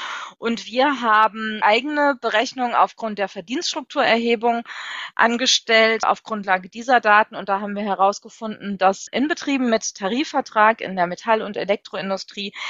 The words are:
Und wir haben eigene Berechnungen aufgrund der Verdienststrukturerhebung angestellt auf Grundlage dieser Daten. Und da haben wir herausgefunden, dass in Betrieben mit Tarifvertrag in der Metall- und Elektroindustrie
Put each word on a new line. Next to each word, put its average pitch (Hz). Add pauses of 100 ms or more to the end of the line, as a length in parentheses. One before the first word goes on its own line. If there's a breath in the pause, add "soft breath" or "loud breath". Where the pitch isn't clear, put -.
(380 loud breath)
Und 226
wir 254
haben 220
eigene 285
Berechnungen 240
aufgrund 196
der 196
Verdienststrukturerhebung 233 (520 loud breath)
angestellt 226
auf -
Grundlage 190
dieser 240
Daten. 214
Und 202
da 196
haben 208
wir 202
herausgefunden, 202
dass 190
in 262
Betrieben 277
mit 220
Tarifvertrag 226
in 185
der 180
Metall- 220
und 202
Elektroindustrie 196 (160 loud breath)